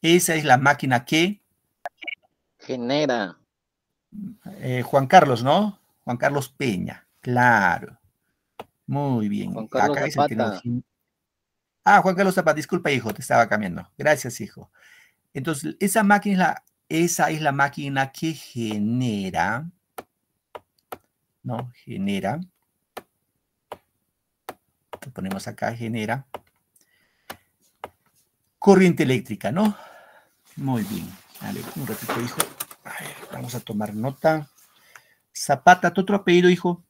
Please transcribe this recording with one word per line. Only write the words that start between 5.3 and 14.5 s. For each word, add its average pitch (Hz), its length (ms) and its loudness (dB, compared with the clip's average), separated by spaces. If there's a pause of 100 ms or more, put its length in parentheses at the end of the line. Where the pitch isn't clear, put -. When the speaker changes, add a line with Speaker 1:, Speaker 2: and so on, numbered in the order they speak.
Speaker 1:
¿no? 190 360 2 (260)
Juan 123 120 -6
Carlos 139 320 -2
Peña, 101 580 -6 (140)
claro. 117 800 2 (880)
Muy 135 420 -2
bien. 101 240 -4
Speaker 2:
Juan 110 140 -10
Carlos 135 300 0
Speaker 1:
Acá 147 100 -2
es 147 100 -6
el 143 100 2
que 117 100 -4
nos 117 100 0
Speaker 2:
Zapata. 101 220 -6
Speaker 1:
in-, 123 160 -4 (1000)
ah, 190 180 6
Juan 185 120 2
Carlos 185 200 2
Zapata, 165 220 2
disculpa, 160 340 -4
hijo, 113 220 -2
te - 80 -8
estaba 120 280 4
cambiando. 92 500 -4
Gracias, 143 420 -2
hijo. - 300 -14 (640)